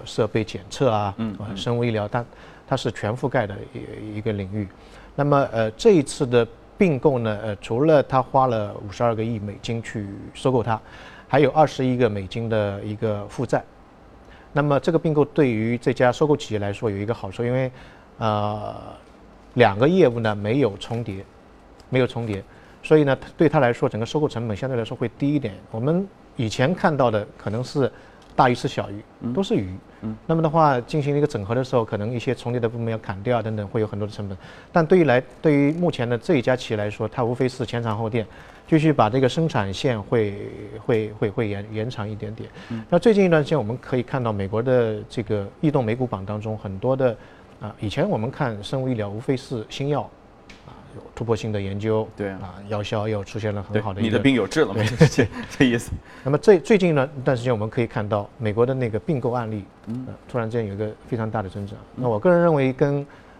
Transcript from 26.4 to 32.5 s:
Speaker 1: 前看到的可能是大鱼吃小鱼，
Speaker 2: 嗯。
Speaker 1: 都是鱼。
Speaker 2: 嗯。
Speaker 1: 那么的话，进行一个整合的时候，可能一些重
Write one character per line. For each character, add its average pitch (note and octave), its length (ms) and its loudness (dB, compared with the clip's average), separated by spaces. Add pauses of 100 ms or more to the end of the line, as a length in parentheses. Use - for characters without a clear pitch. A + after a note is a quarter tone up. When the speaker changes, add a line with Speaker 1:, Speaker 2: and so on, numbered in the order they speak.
Speaker 1:
前 C3 260 2
看 D#3 220 0
到 B2+ 160 4
的 G#2 120 0 (140)
可 - 100 -8
能 A2 140 -4
是 B2+ 260 0 (460)
大 C3+ 140 6
鱼 B2 60 4
吃 - 120 -6
小 G#2 240 -4
鱼， G#2 100 -10 (200)
Speaker 2:
嗯。 A2+ 120 -4
Speaker 1:
都 E3+ 80 -2
是 G3 140 0
鱼。 F#2+ 180 -2 (280)
Speaker 2:
嗯。 A2 160 -6 (100)
Speaker 1:
那 E3 80 0
么 E3 80 2
的 D#3+ 80 2
话， D3 300 4
进 D3+ 200 -2
行 C#3+ 160 0
一 D3 40 2
个 D3 80 4
整 G#2 160 -4
合 A2+ 100 -2
的 C3 80 0
时 B2+ 140 -2
候， A2+ 80 4
可 A2 120 -6
能 G#2 160 -4
一 A#2+ 60 -4
些 B2 160 -2
重 - 180 -8